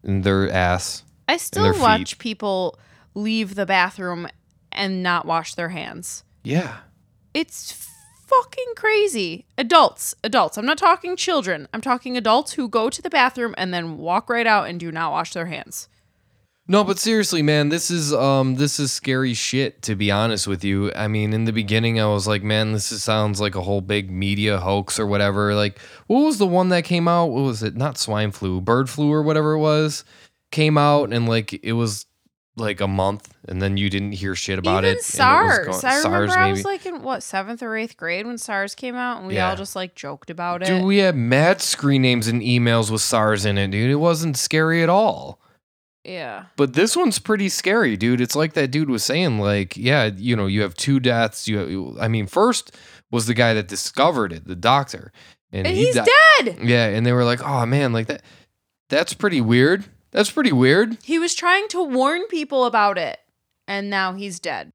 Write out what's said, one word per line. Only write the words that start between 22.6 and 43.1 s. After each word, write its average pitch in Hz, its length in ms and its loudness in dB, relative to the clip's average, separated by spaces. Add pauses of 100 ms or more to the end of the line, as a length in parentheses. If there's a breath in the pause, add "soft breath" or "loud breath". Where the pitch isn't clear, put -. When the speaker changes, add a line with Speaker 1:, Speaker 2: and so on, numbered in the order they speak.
Speaker 1:
this 104 180 -4
is, 107 120 -8
sounds 107 360 0
like 101 160 -2
a 98 60 -4
whole 95 220 -2
big 98 280 -4
media 101 480 0
hoax 95 400 -2
or 110 80 -2
whatever." 101 480 2
Like, 104 240 0 (280 loud breath)
what 247 180 2
was 302 140 0
the 202 80 4
one 185 240 2
that 175 160 2
came 170 200 0
out? 170 200 2
What 135 160 -2
was 117 200 -2
it? 107 140 -4
Not 131 220 -4
swine 107 320 -2
flu, 92 320 -4
bird 120 260 2
flu 147 240 0
or 151 100 2
whatever 151 300 2
it 156 60 0
was. 151 480 0 (460 soft breath)
Came 156 260 4
out 147 340 4
and, 117 160 0
like, 113 240 0 (100)
it 113 120 -2
was, 113 320 -2 (500)
like, 104 240 -4
a 98 80 0
month, 98 460 -2 (120)
and 92 140 -6
then 98 160 0
you 98 140 0
didn't 101 220 -4
hear 95 220 -6
shit 95 240 -4
about 95 260 0
Speaker 2:
Even - 0 -
Speaker 1:
it, - 40 6
and 480 60 2
it 494 60 -6
was - 60 -8
Speaker 2:
sars. 269 600 2 (160)
Speaker 1:
going, - 20 -8
Speaker 2:
I 262 140 2
remember 104 300 0
Speaker 1:
sars - 60 0
Speaker 2:
I 381 160 4
was, 392 140 -2
Speaker 1:
maybe. 392 140 -4
Speaker 2:
like, - 80 -12
in, 349 160 -10
what, 262 200 -6
seventh 202 400 -8
or 220 140 -8
eighth 226 220 -8
grade 175 280 -6
when 240 120 -10
sars 202 360 -6
came 247 220 -10
out, 247 220 -6
and 190 80 -14
we 190 80 -6
Speaker 1:
Yeah. 185 160 0
Speaker 2:
all 190 60 -4
just, 190 200 -10
like, 185 180 -10
joked 143 360 -14
about 175 340 -6
Speaker 1:
Dude, 190 160 2
Speaker 2:
it. 185 60 0
Speaker 1:
we 196 100 4
had 190 180 4
mad 139 460 4
screen 139 400 2
names 123 260 2
and 117 140 0
emails 117 500 2
with 110 120 -2
sars 107 420 2